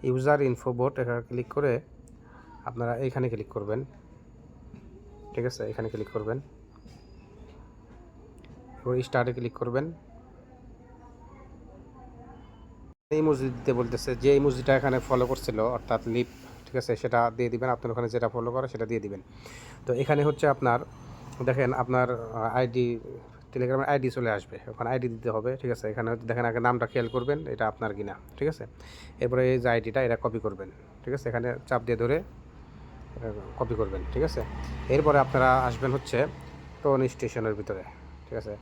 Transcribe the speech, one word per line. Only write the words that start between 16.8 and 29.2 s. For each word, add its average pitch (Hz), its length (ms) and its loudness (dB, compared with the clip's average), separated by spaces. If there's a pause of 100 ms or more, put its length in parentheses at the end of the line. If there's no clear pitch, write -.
আছে? - 200 -2
সেটা 120 180 2 (180)
দিয়ে 120 160 0
দিবেন, 123 220 -2
আপনার 117 180 -6
ওখানে 120 200 -2
যেটা 117 220 2
ফলো 117 200 -2
করে 131 180 -2
সেটা 117 180 -4
দিয়ে 113 140 0
দিবেন। 98 160 -8 (640)
তো 127 60 -2 (100)
এখানে 147 280 4
হচ্ছে 147 160 0 (100)
আপনার 123 240 4 (680)
দেখেন 131 220 4 (120)
আপনার, 127 300 4
আহ, 113 480 -2
আইডি, 123 280 2 (640)
টেলিগ্রামের 131 420 0
আইডি 131 240 2
চলে 120 200 0
আসবে, - 200 -10 (140)
ওখানে 113 220 -4
আইডি 127 220 0
দিতে 113 200 -4
হবে, 110 160 0 (100)
ঠিক 120 140 -2
আছে? - 160 -10
এখানে 113 200 -2
হচ্ছে 117 180 -4
দেখেন 120 200 2
আগে 113 180 0
নামটা 120 240 4
খেয়াল 117 240 0
করবেন 135 240 0 (140)
এটা 110 180 0
আপনার 110 260 -4
কিনা, 101 160 -6 (240)
ঠিক 143 160 0
আছে? - 100 -10 (600)